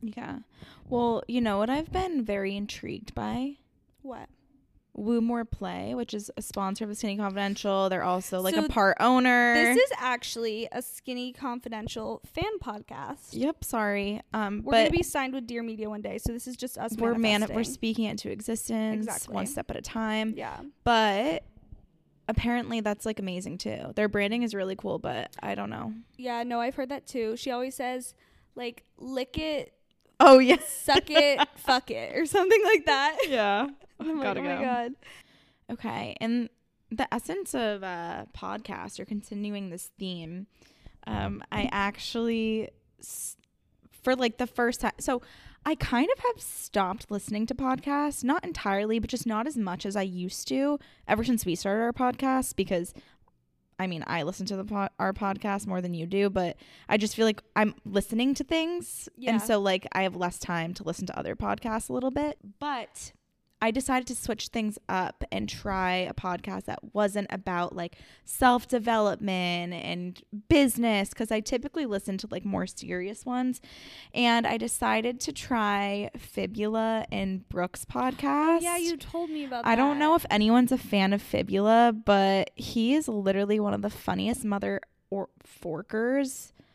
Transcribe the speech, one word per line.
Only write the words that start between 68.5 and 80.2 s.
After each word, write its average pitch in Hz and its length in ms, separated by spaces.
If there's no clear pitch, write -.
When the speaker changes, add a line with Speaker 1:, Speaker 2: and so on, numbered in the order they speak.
Speaker 1:
self-development 185 960
and 175 480
business, 233 640
'cause 226 180
I 214 80
typically 269 460
listen 196 320
to, 208 120
like, - 140
more 190 240
serious 185 580
ones. 254 360
And 233 340
I 226 100
decided 226 640
to 311 100
try 208 840
Fibula 220 920
and 190 360
Brooks' - 380
podcast. 285 800
Speaker 2:
Yeah, 349 140
you 339 200
told 330 320
me 302 160
about 240 200
Speaker 1:
I 226 100
don't 285 220
Speaker 2:
that. - 20
Speaker 1:
know 311 160
if 330 140